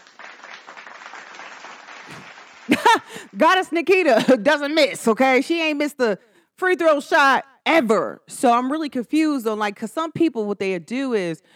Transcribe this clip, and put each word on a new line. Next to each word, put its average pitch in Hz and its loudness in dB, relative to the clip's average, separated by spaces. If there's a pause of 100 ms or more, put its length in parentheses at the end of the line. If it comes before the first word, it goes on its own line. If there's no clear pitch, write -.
(2750)
<laughs> - 0
Goddess 359 2
Nikita 294 2
<laughs> 202 -6
doesn't 294 0
miss, 311 0
okay? 254 2
She 330 -2
ain't 311 -2
missed 294 -4
the 220 0 (400)
free 370 0
throw 311 2
shot 277 2 (200)
ever. 214 0
So - 0
I'm 254 0
really 311 -6
confused 285 -2
on, 214 -4
like, 208 -4
'cause 226 -10
some 320 -6
people, 269 -2
what 202 -6
they 190 -2
do 247 -6
is 170 -4 (140)